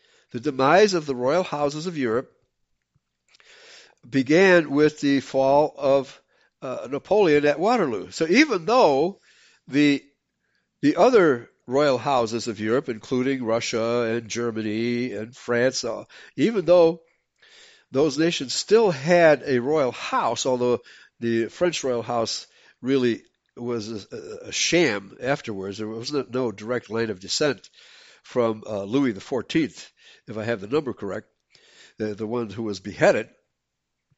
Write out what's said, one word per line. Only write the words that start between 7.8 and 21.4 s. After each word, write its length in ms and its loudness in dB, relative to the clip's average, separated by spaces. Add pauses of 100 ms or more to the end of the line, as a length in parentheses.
So 160 -2
even 380 2
though 540 2 (480)
the, 360 2 (800)
the 140 2
other 520 4 (160)
royal 320 2
houses 500 -2
of 120 -6
Europe, 280 -2
including 560 -4
Russia 720 -2
and 160 -6
Germany 840 -4
and 220 -12
France, 480 -2
uh, 200 -8 (320)
even 300 0
though 360 4 (880)
those 300 0
nations 340 -2
still 380 2
had 520 4
a 140 -2
royal 340 0
house, 540 -4
although 360 0 (380)
the 280 -2